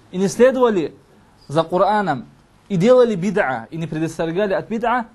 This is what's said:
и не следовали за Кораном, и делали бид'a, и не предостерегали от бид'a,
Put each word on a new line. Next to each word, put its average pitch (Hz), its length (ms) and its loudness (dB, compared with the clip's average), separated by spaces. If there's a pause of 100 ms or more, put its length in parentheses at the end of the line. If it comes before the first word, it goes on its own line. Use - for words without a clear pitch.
(120)
и 185 60 -8
не 190 100 0
следовали 240 680 2 (540)
за 160 160 0
Кораном, 185 640 0 (420)
и 202 80 -2
делали 233 400 4
бид'a, 165 540 -4
и 160 60 -12
не 160 100 -8
предостерегали 165 680 -4
от 151 160 -6
бид'a, 233 440 -2